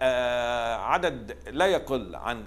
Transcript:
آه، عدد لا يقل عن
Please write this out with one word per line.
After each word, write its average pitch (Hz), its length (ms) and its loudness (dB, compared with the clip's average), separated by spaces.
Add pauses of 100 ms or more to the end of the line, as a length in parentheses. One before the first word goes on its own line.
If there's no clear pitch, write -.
آه، 123 760 2
عدد 127 600 0 (140)
لا 156 160 4
يقل 127 500 0
عن 113 300 -6